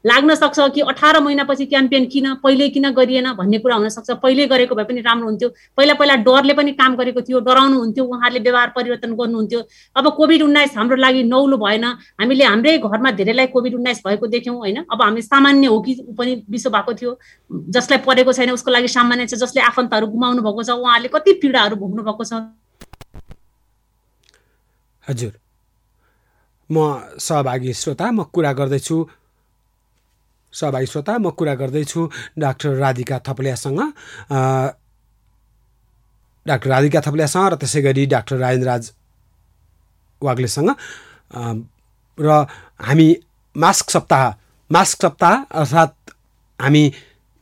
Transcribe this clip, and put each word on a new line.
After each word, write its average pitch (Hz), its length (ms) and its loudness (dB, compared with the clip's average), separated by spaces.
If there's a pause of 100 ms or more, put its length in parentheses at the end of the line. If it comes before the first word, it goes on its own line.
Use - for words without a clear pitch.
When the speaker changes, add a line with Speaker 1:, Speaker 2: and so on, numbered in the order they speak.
Speaker 1:
लाग्न 277 280 4
सक्छ 294 260 0
कि 277 200 2
अठार 302 400 4
महिनापछि 277 460 -2
क्याम्पेन 269 400 2
किन, 269 280 -2
पहिले 269 340 2
किन 277 220 0
गरिएन 254 420 0
भन्ने 202 260 0
कुरा 240 180 0
हुनसक्छ। 214 340 -4
पहिले 262 360 2
गरेको 247 280 2
भए 214 100 -4
पनि 247 160 -6
राम्रो 233 280 0
हुन्थ्यो। 220 260 -4 (220)
पहिला 285 180 4
पहिला 285 200 4
डरले 262 400 4
पनि 285 180 0
काम 262 240 2
गरेको 247 240 -2
थियो, 254 200 -2
डराउनु 262 380 4
हुन्थ्यो, 233 260 -2
उहाँहरूले 247 360 -2
व्यवहार 247 360 0
परिवर्तन 233 360 -6
गर्नुहुन्थ्यो। 226 500 -4 (340)
अब 294 180 2
कोभिड 311 280 4
उन्नाइस 285 340 4
हाम्रो 240 200 2
लागि 262 260 2
नौलो 269 340 2
भएन। 214 280 -2
हामीले 247 600 0
हाम्रै 240 340 4
घरमा 220 320 0
धेरैलाई 226 360 0
कोभिड 254 280 -2
उन्नाइस 247 320 -4
भएको 208 200 -2
देख्यौँ, 240 300 -4
होइन? 233 360 -6
अब 226 100 -2
हामी 220 200 0
सामान्य 277 440 4
हो 220 140 2
कि 254 280 -6
ऊ 233 40 -16
पनि 240 380 -4
विश्व 247 200 -4
भएको 240 240 -2
थियो, 247 240 -8 (340)
जसलाई 240 460 -2
परेको 254 340 4
छैन 254 180 0
उसको 247 200 -4
लागि 247 180 2
सामान्य 240 380 0
छ, 247 80 -8
जसले 247 280 -2
आफन्तहरू 226 440 0
गुमाउनु 247 360 -2
भएको 214 200 -4
छ 220 80 -6
उहाँहरूले 240 380 0
कति 370 240 4
पीडाहरू 247 440 2
भोग्नु 202 260 -8
भएको 214 220 -6
छ। 226 80 -10 (2750)
Speaker 2:
हजुर, 117 240 -8 (1400)
म 151 300 -2 (160)
सहभागी 127 540 -4
श्रोता, 165 380 -6
म 220 120 -2
कुरा 151 300 -2
गर्दैछु, 143 560 -4 (1400)
सहभागी 135 340 -6
श्रोता, 175 320 -6
म 190 120 -2
कुरा 151 240 -4
गर्दैछु 143 560 -6 (280)
डाक्टर 147 300 -4
राधिका 131 500 -4
थपलियासँग, 139 720 -6 (380)
अ, 131 360 -2 (1800)
डाक्टर 135 240 -2
राधिका 143 300 2
थपलियासँग 156 520 0
र - 20 -2
त्यसै 143 280 -4
गरी 135 240 0
डाक्टर 131 300 -2
राजेन्द्र 127 320 -2
राज 120 240 -6 (1300)
वाग्लेसँग, 131 480 -2 (640)
अ, 117 200 -8 (640)
र 151 260 2 (340)
हामी 160 360 6 (400)
मास्क 170 340 2
सप्ताह, 135 520 0 (300)
मास्क 185 300 2
सप्ताह 175 560 0
अर्थात् 156 520 0 (520)
हामी 143 300 4 (500)